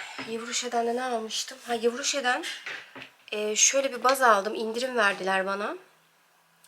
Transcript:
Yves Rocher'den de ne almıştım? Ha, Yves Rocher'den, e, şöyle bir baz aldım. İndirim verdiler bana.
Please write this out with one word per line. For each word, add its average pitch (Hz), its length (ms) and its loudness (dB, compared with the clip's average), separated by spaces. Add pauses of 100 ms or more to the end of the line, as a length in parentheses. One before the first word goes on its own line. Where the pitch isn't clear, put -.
(280)
Yves 226 200 -6
Rocher'den 240 380 -2
de 233 100 0
ne 254 60 -2
almıştım? 247 640 -4
Ha, 240 80 -2
Yves 233 240 2
Rocher'den, 277 460 0 (880)
e, 214 240 -2
şöyle 269 360 4
bir 233 120 -4
baz 262 180 4
aldım. 214 320 6
İndirim 233 420 -4
verdiler 190 500 2
bana. 202 300 -4 (920)